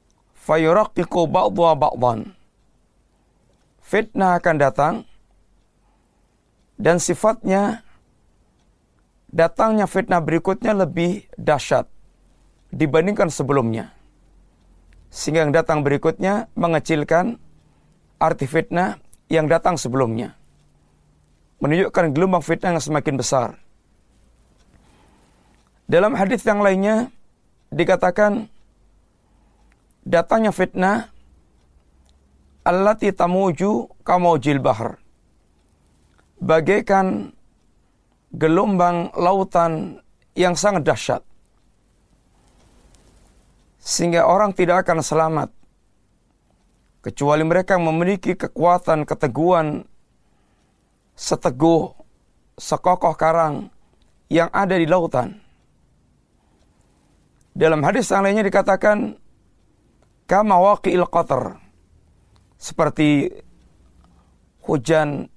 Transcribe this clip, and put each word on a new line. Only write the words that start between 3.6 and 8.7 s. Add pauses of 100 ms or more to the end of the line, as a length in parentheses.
Fitnah
akan
datang, (1800)
dan
sifatnya, (1400)